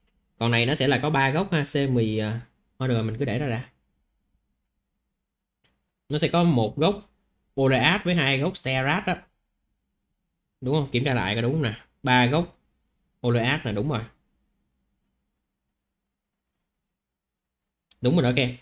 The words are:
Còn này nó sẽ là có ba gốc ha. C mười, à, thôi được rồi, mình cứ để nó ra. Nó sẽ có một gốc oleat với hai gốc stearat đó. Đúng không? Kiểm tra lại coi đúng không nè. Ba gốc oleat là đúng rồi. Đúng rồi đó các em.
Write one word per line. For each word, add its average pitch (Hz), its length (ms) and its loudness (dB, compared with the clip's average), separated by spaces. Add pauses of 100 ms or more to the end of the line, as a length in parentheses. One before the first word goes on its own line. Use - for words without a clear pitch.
(380)
Còn 117 120 0
này 117 160 2
nó 135 80 0
sẽ 135 140 0
là 127 100 2
có 147 120 -2
ba 139 200 2
gốc 185 220 -2
ha. 147 120 0
C 139 260 -2
mười, 110 300 0
à, 110 200 -4 (380)
thôi 131 100 -2
được 123 60 0
rồi, 110 100 0
mình 110 140 -6
cứ 143 60 -4
để 110 140 -2
nó 147 80 -4
ra. 120 240 -6 (2500)
Nó 147 100 -4
sẽ - 100 -2
có 170 160 2
một 117 320 2
gốc 196 340 -2 (500)
oleat 139 440 2
với 175 100 0
hai 139 240 2
gốc 147 180 -2
stearat 135 500 -2
đó. 139 80 -2 (1500)
Đúng 131 140 -2
không? 143 160 0
Kiểm 123 140 0
tra 135 100 0
lại 101 200 0
coi 113 80 0
đúng 123 100 0
không 160 100 -2
nè. 110 120 -2 (280)
Ba 123 240 4
gốc 160 320 -2 (680)
oleat 120 400 0
là 107 60 -2
đúng 104 160 -2
rồi. 123 120 -2 (4000)
Đúng 127 140 2
rồi 165 80 4
đó 123 140 2
các 131 60 2
em. 123 200 -4